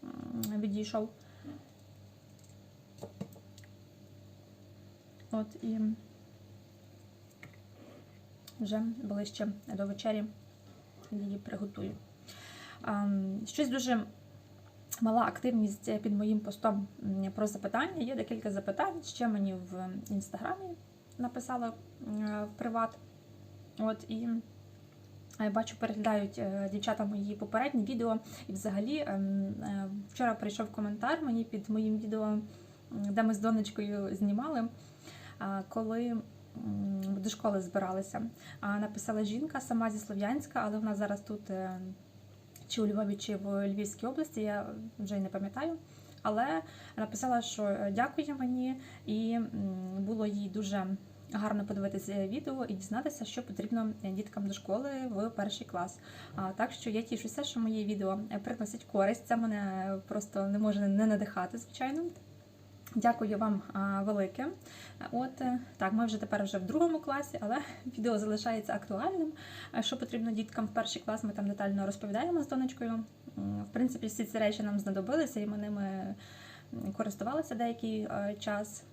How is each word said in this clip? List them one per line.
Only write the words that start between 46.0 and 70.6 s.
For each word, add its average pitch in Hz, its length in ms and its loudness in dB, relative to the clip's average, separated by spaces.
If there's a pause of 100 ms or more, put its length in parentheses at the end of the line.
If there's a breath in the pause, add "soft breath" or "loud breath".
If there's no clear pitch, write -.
Але 247 400 4 (360 loud breath)
написала, 226 440 2
що, 220 220 -2
е, 202 320 2
дякує 285 400 2
мені, 254 460 2 (240 loud breath)
і, 226 280 2
м, 226 160 2 (500)
було 214 260 2
їй 202 240 0
дуже 196 380 0 (460)
гарно 208 320 2
подивитися 196 640 0
відео 262 380 0
і 214 80 -2
дізнатися, 214 520 0
що 247 180 -4
потрібно, 220 500 0 (100)
е, 190 80 0
діткам 202 360 -2
до 196 60 0
школи 226 360 0 (200)
в 214 200 0
перший 208 380 -2
клас. 175 320 -2 (360 loud breath)
А, 190 160 0
так 233 200 2
що - 180 -6
я 214 120 2
тішуся, 226 420 -4
що - 160 -2
мої 220 260 2
відео, 196 340 2 (120)
е, 208 80 0
приносять 208 440 -4
користь. 208 440 4
Це 233 100 4
мене 196 560 2 (140)
просто 202 400 0
не 202 120 4
може 208 200 6
не 202 260 6
надихати, 208 520 2
звичайно. 269 460 -2 (920)
Дякую 220 420 4
вам, 208 240 4 (120)
а, 196 300 2
велике. 202 440 2 (640 loud breath)
От, 262 300 -2
е, 247 180 2 (180)
так, 190 160 2
ми 226 120 6
вже 214 140 0
тепер 208 240 2
вже 196 140 0
в 185 80 0
другому 320 340 6
класі, 285 420 -2
але 220 160 2 (160)
<laughs> - 120 -12
відео 226 340 2
залишається 214 560 0
актуальним. 311 560 0 (460 loud breath)
Е, 226 60 2
що 254 140 0
потрібно 226 340 -2
діткам 220 340 -2